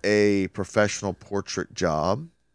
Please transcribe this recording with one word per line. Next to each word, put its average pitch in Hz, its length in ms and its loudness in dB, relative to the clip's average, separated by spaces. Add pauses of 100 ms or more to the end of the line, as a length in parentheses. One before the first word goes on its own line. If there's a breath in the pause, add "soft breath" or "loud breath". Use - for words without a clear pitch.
a 104 440 4
professional 101 680 -2
portrait - 600 -8
job 90 540 0 (260)